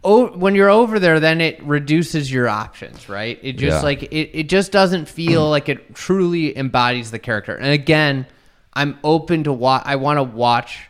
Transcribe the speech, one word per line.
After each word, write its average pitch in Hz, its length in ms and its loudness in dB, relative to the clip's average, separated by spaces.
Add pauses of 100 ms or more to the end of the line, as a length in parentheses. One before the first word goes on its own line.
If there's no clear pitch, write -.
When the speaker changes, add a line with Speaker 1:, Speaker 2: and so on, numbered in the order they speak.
Speaker 1:
oh, 220 220 6 (100)
when 196 180 0
you're 196 160 6
over 220 280 4
there, 165 220 4
then 160 200 2
it 160 240 -2
reduces 147 680 0
your 127 180 0
options, - 600 -10
right? 107 340 -8
It 131 120 -8
just, 139 240 0
Speaker 2:
Yeah. - 40 0
Speaker 1:
like, 143 220 -2
it, 156 300 -6
it 151 140 -6
just 190 240 0
doesn't 185 360 2
feel 165 420 0
Speaker 2:
<clears throat> 151 60 2
Speaker 1:
like 143 120 -2
it - 260 -8
truly 175 640 -2
embodies 123 540 -2
the 113 80 -10
character. 107 360 -6
And 135 180 -4
again, 147 540 0 (480)
I'm 139 300 -4
open 160 400 0
to 147 80 -2
wa-, 127 320 0
I 139 120 -4
wanna 143 260 0
watch 120 680 -2